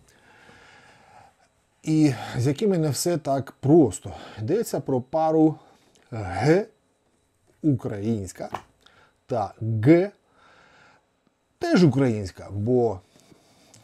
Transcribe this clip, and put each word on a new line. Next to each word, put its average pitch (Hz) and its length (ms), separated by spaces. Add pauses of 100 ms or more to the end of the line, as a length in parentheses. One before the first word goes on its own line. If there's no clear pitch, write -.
(1800)
і 156 300 (240)
з 123 100
якими 190 300
не 156 120
все 170 280
так 139 420
просто. 135 540 (260)
Йдеться 165 400
про 135 220
пару 160 540 (560)
«г» 110 560 (960)
українська 110 840 (760)
та 107 360
«г» 131 500 (1500)
теж 330 240
українська, 113 680
бо 107 480 (840)